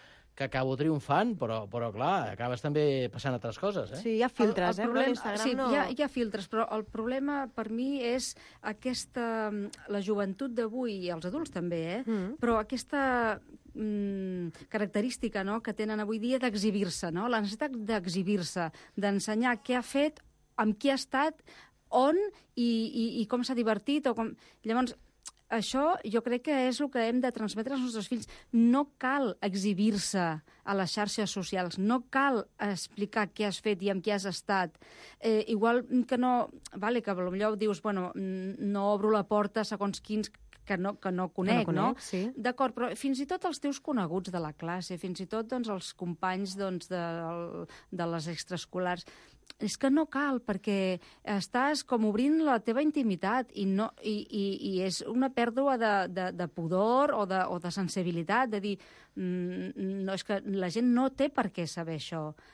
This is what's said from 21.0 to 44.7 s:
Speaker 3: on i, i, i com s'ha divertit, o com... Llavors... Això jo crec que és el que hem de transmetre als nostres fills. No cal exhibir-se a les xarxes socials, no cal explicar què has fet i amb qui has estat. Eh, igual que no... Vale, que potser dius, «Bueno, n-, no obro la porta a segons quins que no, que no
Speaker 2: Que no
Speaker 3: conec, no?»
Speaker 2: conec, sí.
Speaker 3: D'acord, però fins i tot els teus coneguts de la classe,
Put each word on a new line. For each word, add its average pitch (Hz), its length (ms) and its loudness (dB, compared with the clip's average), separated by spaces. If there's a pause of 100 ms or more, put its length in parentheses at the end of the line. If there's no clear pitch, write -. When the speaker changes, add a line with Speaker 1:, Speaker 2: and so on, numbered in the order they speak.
Speaker 3:
on 277 300 6 (380)
i, 240 120 2
i, 226 380 0 (180)
i 202 40 0
com 247 200 0
s'ha 262 100 -2
divertit, 240 500 0
o 240 80 2
com... 226 180 -4 (340)
Llavors... 240 300 0 (500)
Això 269 480 2 (100)
jo 226 160 0
crec 240 240 -2
que 302 120 2 (120)
és 247 160 0
el 269 80 -2
que 226 160 2
hem 247 140 2
de 254 100 2
transmetre 220 400 -4
als 269 80 -2
nostres 226 300 -4
fills. 240 160 -2 (240)
No 240 320 6 (160)
cal 262 320 0 (100)
exhibir-se 196 880 2
a - 480 -4
les 190 160 0
xarxes 208 400 -2
socials, 180 480 -2
no 233 220 2 (100)
cal 269 300 4 (180)
explicar 202 720 -2
què 214 160 -2
has 185 160 -4
fet 202 180 0
i 196 60 0
amb 196 160 -2
qui 214 80 2
has 196 160 0
estat. 185 480 0 (440)
Eh, 214 280 2
igual 233 380 4 (160)
que 247 180 0
no... 247 300 4 (260)
Vale, 220 240 0
que 202 160 -2
potser 190 400 0
dius, 202 240 0
«Bueno, 190 320 -2
n-, 190 480 -4
no 202 320 2
obro 208 180 2
la 208 140 4
porta 208 380 2
a - 20 0
segons 202 400 -4
quins 214 240 -2 (400)
que 202 80 0
no, 196 240 -2
que - 100 -4
no 180 220 -2
Speaker 2:
Que - 0 -
no - 0 -
Speaker 3:
conec, 202 400 2
no?» 185 220 4
Speaker 2:
conec, - 100 -16
sí. 190 220 -2 (100)
Speaker 3:
D'acord, 247 400 0
però 240 160 -2
fins 269 320 -2
i - 20 -12
tot 359 220 -2
els 320 100 -2
teus 285 220 -4
coneguts 190 500 -2
de 175 140 -4
la 151 80 -6
classe, 175 480 -6